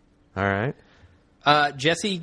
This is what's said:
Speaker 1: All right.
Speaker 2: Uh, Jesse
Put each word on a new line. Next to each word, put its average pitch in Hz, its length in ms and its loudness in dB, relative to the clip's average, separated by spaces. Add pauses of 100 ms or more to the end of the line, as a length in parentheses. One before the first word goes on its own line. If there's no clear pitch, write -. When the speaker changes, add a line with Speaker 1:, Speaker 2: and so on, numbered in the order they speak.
(360)
Speaker 1:
All 95 80 -2
right. 101 300 0 (680)
Speaker 2:
Uh, 147 280 2
Jesse 165 500 -2